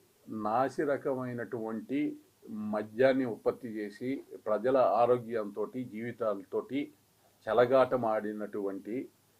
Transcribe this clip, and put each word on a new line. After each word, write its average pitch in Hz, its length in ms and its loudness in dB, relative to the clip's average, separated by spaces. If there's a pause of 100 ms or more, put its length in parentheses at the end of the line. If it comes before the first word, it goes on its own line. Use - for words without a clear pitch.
(280)
నాసి 117 560 0
రకమైనటువంటి 123 1160 -4 (760)
మద్యాన్ని 120 600 2
ఉత్పత్తి 117 440 -4
చేసి 107 320 -8 (380)
ప్రజల 110 300 2 (240)
ఆరోగ్యంతోటి, 110 800 0 (140)
జీవితాలతోటి 110 840 -4 (680)
చెలగాటమాడినటువంటి 110 1500 2 (440)